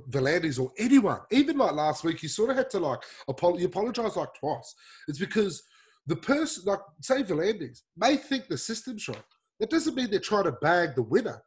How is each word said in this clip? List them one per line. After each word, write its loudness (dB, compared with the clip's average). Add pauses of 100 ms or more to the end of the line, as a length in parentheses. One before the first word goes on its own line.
V'landys 0
or -4
anyone, 4 (120)
even, 4
like, 4
last 0
week, -2
you -8
sort 0
of 2
had 0
to, -2
like, -2 (280)
apo-, 2
you 0
apologise, -2
like, -4
twice. -6 (320)
It's -8
because -2 (420)
the -2
person, -2
like, 0 (220)
say 0
V'landys, -4 (140)
may 4
think -4
the -4
system's -8
wrong. -10 (360)
That -2
doesn't 0
mean -2
they're 0
trying 2
to 2
bag 2
the 0
winner. 0